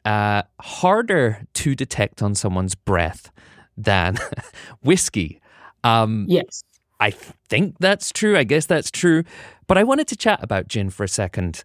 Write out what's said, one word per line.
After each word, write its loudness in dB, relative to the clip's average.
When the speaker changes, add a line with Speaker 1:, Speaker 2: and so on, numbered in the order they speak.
Speaker 1:
uh, 2
harder 0
to -2
detect -4
on 0
someone's -2
breath -2
than 0
<laughs> -20
whiskey. 0
Um, 2
Speaker 2:
Yes. -2
Speaker 1:
I 0
think -4
that's 0
true. 2
I 4
guess 0
that's -2
true. 2
But 4
I 6
wanted 2
to -8
chat 0
about -4
gin -4
for -8
a -4
second. -4